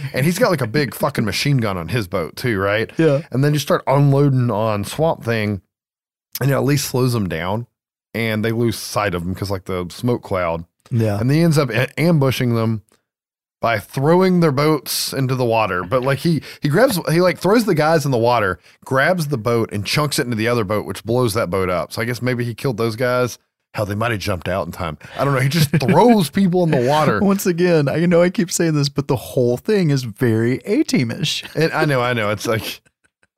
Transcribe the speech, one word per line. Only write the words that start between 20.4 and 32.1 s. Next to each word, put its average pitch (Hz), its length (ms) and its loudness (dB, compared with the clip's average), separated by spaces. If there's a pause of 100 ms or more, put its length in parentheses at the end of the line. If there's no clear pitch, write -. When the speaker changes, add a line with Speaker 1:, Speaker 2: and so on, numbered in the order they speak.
Speaker 1:
other 117 160 0
boat, 104 220 -2
which - 180 -10
blows 117 300 0
that 101 160 0
boat 95 200 0
up. 87 220 -2
So 113 100 -6
I - 20 -4
guess 117 160 -6
maybe 120 240 -2
he 117 100 -6
killed 131 220 -4
those 113 180 -2
guys. 123 440 -2 (340)
Hell, 107 140 -4
they 101 80 -4
might 113 160 -2
have 107 100 -4
jumped 92 280 -4
out 90 180 -2
in 87 60 -10
time. 80 260 -8 (200)
I 131 60 0
don't 143 100 0
know. 127 60 0
He 135 80 0
just 151 220 0
Speaker 2:
<laughs> 156 100 0
Speaker 1:
throws 180 480 4
people 180 340 2
in 165 100 2
the 123 140 2
water. 139 360 2
Speaker 2:
Once 196 240 0
again, 170 420 2
I 156 160 0
know 175 180 4
I 180 60 4
keep 180 240 -2
saying 165 220 0
this, 143 160 0
but - 180 -4
the 139 80 0
whole 123 400 0
thing 190 320 0
is 143 160 0
very 117 600 0
A-Team-ish. 185 760 -2 (140)
Speaker 1:
And 151 160 0
I 151 140 0
know, 135 160 2
I 123 100 0